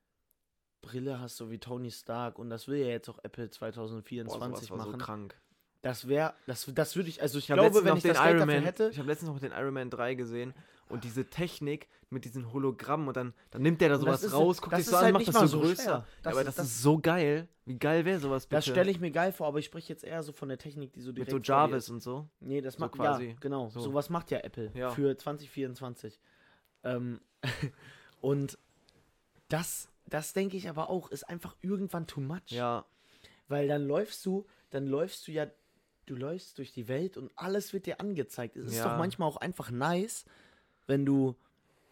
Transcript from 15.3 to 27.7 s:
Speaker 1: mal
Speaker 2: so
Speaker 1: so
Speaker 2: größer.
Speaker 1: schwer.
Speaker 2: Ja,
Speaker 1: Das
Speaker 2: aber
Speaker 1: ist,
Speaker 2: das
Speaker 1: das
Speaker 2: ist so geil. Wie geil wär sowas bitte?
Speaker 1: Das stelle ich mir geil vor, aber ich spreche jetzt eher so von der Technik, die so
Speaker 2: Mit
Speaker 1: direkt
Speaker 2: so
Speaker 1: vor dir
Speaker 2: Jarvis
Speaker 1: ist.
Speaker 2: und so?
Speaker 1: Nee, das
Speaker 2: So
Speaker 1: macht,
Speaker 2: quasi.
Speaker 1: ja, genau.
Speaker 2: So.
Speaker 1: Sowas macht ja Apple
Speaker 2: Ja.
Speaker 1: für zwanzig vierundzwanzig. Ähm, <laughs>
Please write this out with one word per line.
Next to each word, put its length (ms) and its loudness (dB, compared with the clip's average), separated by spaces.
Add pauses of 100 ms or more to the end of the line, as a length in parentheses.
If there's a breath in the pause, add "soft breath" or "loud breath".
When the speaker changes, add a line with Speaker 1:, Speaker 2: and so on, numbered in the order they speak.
Speaker 1:
mal 60 10
Speaker 2:
so 100 2
Speaker 1:
so 40 4
Speaker 2:
größer. 200 4
Speaker 1:
schwer. 100 0
Speaker 2:
Ja, 140 -2 (160 loud breath)
Speaker 1:
Das 100 -2
Speaker 2:
aber 80 4
Speaker 1:
ist, 80 2
Speaker 2:
das 80 -6
Speaker 1:
das 120 0
Speaker 2:
ist 140 -4
so 160 8
geil. 500 2 (180)
Wie 120 -6
geil 280 4
wär 120 2
sowas 280 -2
bitte? 100 0
Speaker 1:
Das 100 2
stelle 240 4
ich 100 0
mir 100 -2
geil 220 2
vor, 140 -4
aber 120 -2
ich 80 -2
spreche 260 -14
jetzt 120 -14
eher 180 -6
so 100 -12
von 160 -10
der 100 -4
Technik, 360 -12
die 80 -14
so 80 -10
Speaker 2:
Mit 80 -10
Speaker 1:
direkt 140 -6
Speaker 2:
so 40 2
Speaker 1:
vor 60 -2
dir 60 -4
Speaker 2:
Jarvis 360 4
Speaker 1:
ist. 60 -12
Speaker 2:
und 120 -8
so? 260 -8 (120)
Speaker 1:
Nee, 220 -4
das 120 -8
Speaker 2:
So 60 -10
Speaker 1:
macht, 120 -4
Speaker 2:
quasi. 360 0
Speaker 1:
ja, 120 -10
genau. 280 -4
Speaker 2:
So. 120 -10
Speaker 1:
Sowas 280 -2
macht 220 -4
ja 80 0
Apple 360 -8
Speaker 2:
Ja. 160 -2
Speaker 1:
für 280 2
zwanzig 320 -8
vierundzwanzig. 680 -8 (640 soft breath)
Ähm, 380 -4 (220)
<laughs> 320 -4 (480 loud breath)